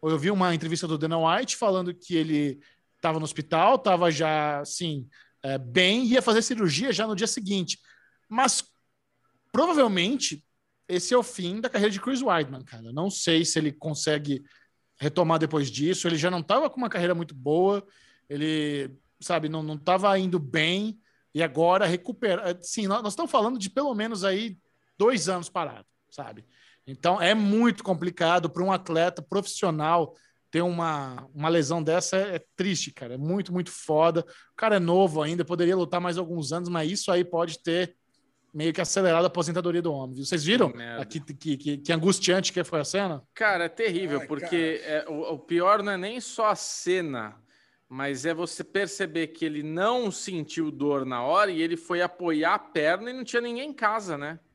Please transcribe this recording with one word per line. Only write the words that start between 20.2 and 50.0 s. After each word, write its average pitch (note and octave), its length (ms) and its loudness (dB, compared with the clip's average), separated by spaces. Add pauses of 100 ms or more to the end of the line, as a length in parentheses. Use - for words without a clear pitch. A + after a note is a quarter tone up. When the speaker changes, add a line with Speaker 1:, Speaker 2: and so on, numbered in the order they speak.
Speaker 1:
bem. E3+ 600 -2 (360)
E D3+ 80 0
agora E3+ 440 4
recupera. F3+ 760 -2
Sim, - 240 -4
nós, G#3 160 0
nós G#3 100 -4
estamos E4 180 -4
falando B3 280 2
de G3 120 -6
pelo C#4 240 -2
menos G#3+ 300 -4
aí G3 340 -2 (380)
dois G3+ 320 2
anos F3+ 200 -2
parado, B2+ 380 -6 (240)
sabe? A#2 340 -16 (420)
Então E3+ 340 2
é F3+ 140 6
muito A3 480 4
complicado E3+ 680 2
pra F3 140 -4
um F#3+ 80 2
atleta F3 520 0
profissional E3 920 0 (360)
ter D#3+ 120 0
uma, D3 720 -4
uma D3+ 140 -2
lesão E3 340 2
dessa. E3+ 340 0
É, F#3+ 200 -2
é - 80 -8 (100)
triste, F#3 380 -2
cara. B2 220 -12
É C3 40 -8
muito, F3+ 340 -2
muito F3+ 200 -4
foda. D#3+ 480 2 (320)
O - 40 -20
cara A3 200 2
é F#3+ 40 4
novo E3+ 420 4
ainda, E3 220 -2
poderia F3 300 2
lutar F3 260 0
mais F3 180 -2
alguns E3 340 -6
anos, F3 160 -4
mas E3 220 -2
isso G3+ 200 -4
aí F3+ 140 4
pode E3+ 380 -4
ter F3 340 -2 (560)
meio D#3 200 -2
que F3+ 80 -2
acelerado F3 440 4
a - 20 4
aposentadoria F3 560 0
do E3 100 -2
homem, C3 220 -8
viu? C3+ 100 -8
Vocês D3+ 200 -2
viram G3 260 4
Speaker 2:
Que A#2+ 80 -12
merda. A#2 240 -10
Speaker 1:
a - 20 -6
que, G#2+ 140 -10
que, C#3+ 380 -6
que, D3 220 -4
que C#3+ 140 0
angustiante F#3 600 2
que F3+ 100 -2
foi D#3+ 160 -4
a D3 60 -2
cena? F3+ 360 -4 (140)
Speaker 2:
Cara, G3 300 2
é E3 40 -2
terrível, E3+ 520 -2
Speaker 3:
Ai, C#3 80 -12
Speaker 2:
porque D#3+ 500 -2
Speaker 3:
cara. D3+ 140 -8
Speaker 2:
é, D3+ 160 -4
o, D#3 240 -6
o D3 80 -6
pior F#3 420 2
não G3+ 80 -4
é G3 60 -2
nem G#3+ 240 -6
só A3+ 300 0
a G3 40 4
cena, C#3+ 800 -4 (540)
mas C3 360 -6
é E3 80 0
você E3+ 300 -6
perceber E3 640 -4
que E3 160 -8
ele D3+ 200 -4
não G#3 440 0